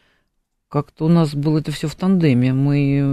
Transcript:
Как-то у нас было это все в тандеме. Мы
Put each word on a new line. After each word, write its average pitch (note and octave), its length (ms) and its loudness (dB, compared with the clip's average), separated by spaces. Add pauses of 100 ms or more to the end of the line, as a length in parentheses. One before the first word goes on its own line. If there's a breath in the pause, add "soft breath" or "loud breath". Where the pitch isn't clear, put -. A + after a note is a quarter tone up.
(680)
Как-то - 380 -6
у - 20 0
нас E3 260 2
было D3+ 260 -2
это D#3 120 -8
все D3+ 160 -8
в D3+ 80 -8
тандеме. D3+ 560 2
Мы C#3 460 0 (160)